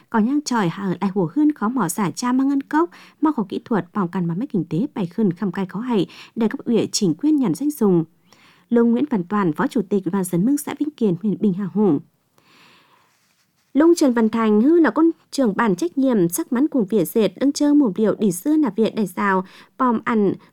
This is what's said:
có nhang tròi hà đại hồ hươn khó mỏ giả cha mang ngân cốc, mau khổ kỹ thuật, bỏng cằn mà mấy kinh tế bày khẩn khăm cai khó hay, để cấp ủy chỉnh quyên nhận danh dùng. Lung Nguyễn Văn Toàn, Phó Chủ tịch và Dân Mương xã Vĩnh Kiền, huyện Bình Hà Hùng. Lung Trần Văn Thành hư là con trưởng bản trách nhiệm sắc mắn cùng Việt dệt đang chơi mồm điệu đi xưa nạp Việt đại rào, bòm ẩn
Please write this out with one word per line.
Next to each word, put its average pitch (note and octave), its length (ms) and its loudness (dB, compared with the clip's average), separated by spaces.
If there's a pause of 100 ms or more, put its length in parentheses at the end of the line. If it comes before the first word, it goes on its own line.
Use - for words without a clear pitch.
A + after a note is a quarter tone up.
có A3+ 100 0
nhang C#4 220 0
tròi A3 280 -2
hà F#3+ 300 -4
đại G3 160 -4
hồ F3 180 0
hươn D4+ 180 2
khó A3 180 -4
mỏ A#3+ 200 -2
giả F#3+ 220 -4
cha B3 200 -4
mang C4+ 180 0
ngân C#4 120 0
cốc, E4 280 -2 (320)
mau D4+ 120 2
khổ G#3 160 -2
kỹ - 160 -8
thuật, F3+ 280 -2
bỏng G3 140 -2
cằn F3 180 -4
mà E3+ 100 -2
mấy B3 120 -6
kinh E3+ 220 -2
tế F#3+ 260 -2
bày G#3 100 -4
khẩn F#3 280 -2
khăm F#3+ 180 -6
cai G3 140 -6
khó F#3+ 140 -12
hay, A#3 280 -2 (280)
để A3+ 120 -2
cấp - 180 -4
ủy G3+ 260 0
chỉnh F3 220 0
quyên D#4 220 0
nhận A3 200 0
danh D4 160 -4
dùng. F#3 320 2 (680)
Lung A#3 220 4
Nguyễn B3 180 0
Văn F#3+ 140 -2
Toàn, F#3+ 300 -2
Phó F#3 140 -2
Chủ G#3 220 -2
tịch G3 220 -2
và F#3+ 120 -2
Dân F3+ 220 -2
Mương C#4+ 120 2
xã - 220 -8
Vĩnh D4 120 -4
Kiền, G3 300 0
huyện G3 180 -2
Bình G3+ 140 0
Hà G3 200 -6
Hùng. F#3+ 260 2 (1800)
Lung E4 200 6
Trần C4+ 180 2
Văn A3+ 160 2
Thành A3 320 2
hư E4 180 4
là C#4 120 4
con E4 180 4 (220)
trưởng A3+ 240 0
bản G#3+ 200 2
trách D#4+ 220 -4
nhiệm A#3 320 2
sắc E4 240 -6
mắn C4+ 140 2
cùng A#3 180 0
Việt G3 200 0
dệt G#3+ 220 0 (120)
đang C#4 120 2
chơi D4 220 2
mồm C#4 220 4
điệu G#3+ 240 0
đi G#3 120 2
xưa D4+ 260 -2
nạp B3+ 180 0
Việt A3 200 0
đại G#3 120 -2
rào, F#3+ 380 0 (320)
bòm B3 280 0
ẩn G#3 280 0 (200)